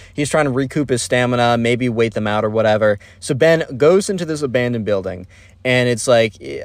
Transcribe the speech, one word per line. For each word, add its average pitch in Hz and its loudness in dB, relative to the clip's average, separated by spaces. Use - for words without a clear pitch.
He's 143 -4
trying 156 0
to 139 -2
recoup 135 -2
his 123 -2
stamina, 120 0
maybe 120 0
wait 113 0
them 107 -4
out 107 -2
or 110 0
whatever. 107 2
So - -4
Ben 160 4
goes 170 4
into 180 -4
this 156 -6
abandoned 120 -2
building, 92 -4
and 127 2
it's 120 -2
like, 113 4